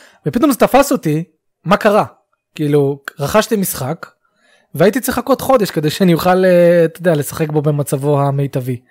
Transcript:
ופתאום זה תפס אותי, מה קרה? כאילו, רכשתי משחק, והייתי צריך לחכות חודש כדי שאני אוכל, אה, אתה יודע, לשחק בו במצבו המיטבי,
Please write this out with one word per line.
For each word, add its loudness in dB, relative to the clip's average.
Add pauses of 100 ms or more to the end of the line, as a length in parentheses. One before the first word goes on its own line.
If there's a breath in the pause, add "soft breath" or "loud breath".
(260 soft breath)
ופתאום 0
זה -2
תפס 2
אותי, -2 (420)
מה 2
קרה? 2 (500)
כאילו, 0 (200)
רכשתי 0
משחק, -6 (680)
והייתי 2
צריך -6
לחכות -2
חודש 0
כדי -2
שאני 2
אוכל, 2
אה, 4
אתה -6
יודע, 0
לשחק -4
בו -2
במצבו -2
המיטבי, -4